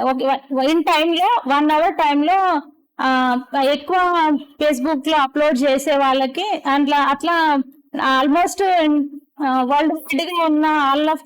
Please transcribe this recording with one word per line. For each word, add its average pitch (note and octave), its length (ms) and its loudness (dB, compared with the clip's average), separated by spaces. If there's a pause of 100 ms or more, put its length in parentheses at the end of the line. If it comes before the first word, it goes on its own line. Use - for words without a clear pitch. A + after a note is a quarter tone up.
ఒక, B3+ 140 -2 (360)
in C#4 260 0
time E4 340 0
లో, F#4 340 0
వన్ D4 240 2
అవర్ D#4 220 2
టైమ్ D4 320 0
లో, F4+ 360 0 (400)
ఆ, B3+ 400 0 (300)
ఎక్కువ D4 260 -2 (680)
Facebook D4 460 -2
లో D#4 80 2
అప్‌లోడ్ D4 520 0
చేసే C#4 280 0
వాళ్ళకి C4+ 680 -2 (100)
అట్లా, C#4+ 240 0
అట్లా D4 680 0 (580)
almost, E4+ 420 0 (840)
ఆ, C4 160 0
వరల్డ్ D4 300 0
వైడ్ D#4 280 -6
గా E4 240 -2
ఉన్న D4+ 500 2
all D4+ 140 0
of D#4 160 -2